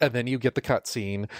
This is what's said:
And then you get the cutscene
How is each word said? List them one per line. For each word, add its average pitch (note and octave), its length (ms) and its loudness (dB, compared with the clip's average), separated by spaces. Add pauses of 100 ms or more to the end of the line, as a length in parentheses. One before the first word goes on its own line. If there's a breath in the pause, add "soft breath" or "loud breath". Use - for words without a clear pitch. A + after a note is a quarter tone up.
And C#3+ 120 4
then A#2+ 160 0
you C3 100 0
get A#2+ 160 0
the - 80 0
cutscene G2+ 640 -2 (120 loud breath)